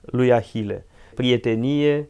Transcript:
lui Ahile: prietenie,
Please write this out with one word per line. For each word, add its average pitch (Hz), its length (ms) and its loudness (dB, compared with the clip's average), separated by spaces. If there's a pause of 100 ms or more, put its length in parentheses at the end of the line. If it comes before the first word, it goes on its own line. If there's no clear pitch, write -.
lui 123 320 2
Ahile: 107 540 -2 (280)
prietenie, 127 960 0